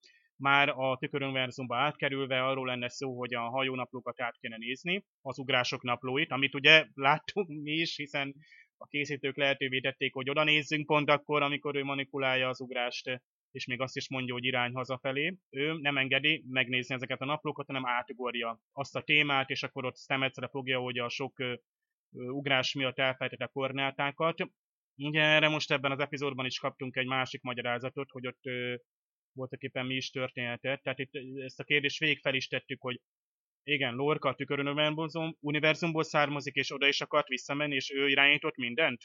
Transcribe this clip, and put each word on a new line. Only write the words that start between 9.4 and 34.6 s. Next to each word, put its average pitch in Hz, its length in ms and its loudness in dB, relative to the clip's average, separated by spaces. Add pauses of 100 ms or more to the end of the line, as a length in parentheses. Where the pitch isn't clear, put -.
tették, 131 340 -2
hogy 131 160 -4
oda 151 140 2
nézzünk 151 420 2
pont 151 240 4
akkor, 147 320 4
amikor 143 340 0
ő 139 80 0
manipulálja 135 640 0
az 127 140 -4
ugrást, 123 600 -4 (300)
és 131 140 -8
még 123 160 -4
azt 127 140 -4
is 135 140 -6
mondja, 127 240 -4
hogy 123 100 -4
irány 123 300 0
hazafelé. 135 640 -2 (120)
Ő 147 300 -2
nem 143 180 0
engedi 135 500 2
megnézni 127 480 0
ezeket 127 260 -6
a 131 40 -4
naplókat, 147 400 -4
hanem 135 200 -6
átugorja 120 720 -4 (120)
azt 139 240 -8
a 131 60 -2
témát, 147 480 2
és 131 140 -4
akkor 131 220 -8
ott 123 120 -6
Stametsre 135 500 -2
fogja, 131 320 -4
hogy 123 180 -4
a 120 120 -2
sok, 131 300 -6
ö, 123 140 -2 (600)
ö, 123 140 -8
ugrás 135 440 2
miatt 131 260 -2
elfejtette 131 440 0
a 120 40 -4
koordinátákat. 139 1040 -2 (460)
Ugye 151 260 0
erre 151 260 6
most 151 240 0
ebben 139 200 2
az 135 80 -2
epizódban 135 460 -2
is 127 140 -4
kaptunk 131 360 -6
egy 131 120 0
másik 131 340 -2
magyarázatot, 123 680 -4
hogy 127 180 -10
ott, - 180 -10
ö, 123 300 -4 (580)
voltak 131 280 -10
éppen 131 240 -4
mi 131 100 -2
is 131 140 -4
történhetett. 127 720 -4
Tehát 135 180 -6
itt, 131 160 -8
ö, 131 280 -10
ezt 131 160 -12
a 139 40 -10
kérdést 143 360 0
végig 151 200 0
fel 139 140 0
is 131 140 -2
tettük, 131 340 -6
hogy 123 200 -6 (600)
igen, 139 300 0
Lorca 143 360 0
a - 60 -2
Tükör 139 240 -2
univerzum-, 151 800 0